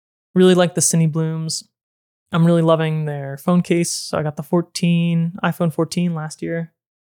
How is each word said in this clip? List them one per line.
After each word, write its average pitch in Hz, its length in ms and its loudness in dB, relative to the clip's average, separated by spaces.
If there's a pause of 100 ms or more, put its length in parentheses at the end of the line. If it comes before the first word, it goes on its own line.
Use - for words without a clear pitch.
(360)
Really 185 200 6
like 180 200 2
the 185 60 -2
Cine 165 300 2
Blooms. 160 520 -6 (680)
I'm 165 140 2
really 170 160 4
loving 160 440 2
their 143 320 -8
phone 180 260 0
case. 170 280 0
So - 260 -6
I 160 60 -2
got 151 140 -6
the 160 60 -10
fourteen, 170 920 0 (100)
iPhone 170 300 -2
fourteen 170 400 -2
last 156 300 -10
year. 165 280 -6 (480)